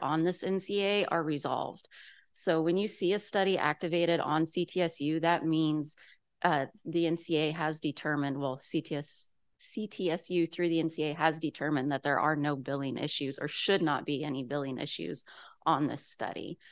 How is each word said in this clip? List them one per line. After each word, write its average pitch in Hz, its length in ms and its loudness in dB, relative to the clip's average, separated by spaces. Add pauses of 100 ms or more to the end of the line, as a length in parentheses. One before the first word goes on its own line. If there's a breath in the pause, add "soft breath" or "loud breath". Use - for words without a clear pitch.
on 160 220 2
this 180 180 0
N 190 160 0
C 202 240 -2
A 202 220 2
are 165 180 0
resolved. 143 640 -4 (460 loud breath)
So 160 300 0
when 170 140 2
you 208 120 0
see 185 240 0
a 208 80 2
study 196 380 2
activated 165 600 2
on 156 260 2
C 165 220 -2
T 180 160 -2
S 170 180 -2
U, 156 200 0
that 165 260 2
means, 151 480 2 (480 loud breath)
uh, 147 240 4 (180)
the 165 220 2
N 165 100 2
C 165 200 -2
A 151 160 4
has 156 260 -2
determined, 143 640 -2
well, 131 200 -2
C - 220 -2
T 151 140 -6
S, - 340 -8 (300)
C - 260 -8
T 185 240 -2
S 175 200 -4
U 170 180 2
through 175 200 0
the 165 120 4
N 160 100 2
C 156 140 -2
A 151 100 -2
has 160 240 2
determined 147 540 0
that - 100 0
there 143 160 4
are 156 160 4
no 147 220 2
billing 139 420 -4
issues 143 400 -4
or 143 80 -4
should 190 360 2
not 147 220 0
be 147 200 -2
any 139 180 -4
billing 135 360 -4
issues - 440 -6 (420 loud breath)
on 151 220 4
this 131 220 -4
study. - 500 -8 (140)